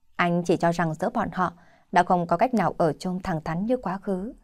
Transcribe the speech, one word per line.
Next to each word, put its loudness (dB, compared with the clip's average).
Anh 0
chỉ 2
cho 2
rằng -2
giữa -4
bọn -4
họ -2
đã 6
không 2
có 2
cách 2
nào 2
ở 2
chung -4
thẳng -4
thắn -4
như 0
quá -6
khứ. -6